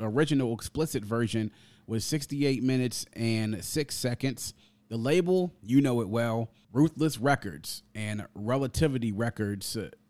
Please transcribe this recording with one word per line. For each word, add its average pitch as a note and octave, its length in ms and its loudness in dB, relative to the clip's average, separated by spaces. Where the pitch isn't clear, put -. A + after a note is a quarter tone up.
original C3 540 2
explicit C3 500 -4
version A2 480 0
was A2 180 -4
sixty-eight C#3 600 0
minutes B2+ 480 0
and A2 520 0
six - 300 -4
seconds. B2 600 -4
The A2+ 80 -6
label, F3 560 2
you B2+ 200 6
know B2 180 2
it G2+ 80 -2
well, A#2 420 0
Ruthless D3 460 2
Records - 640 -2
and G#2+ 400 -4
Relativity B2+ 800 0
Records. G#2 640 -2
Uh, F#2+ 140 -6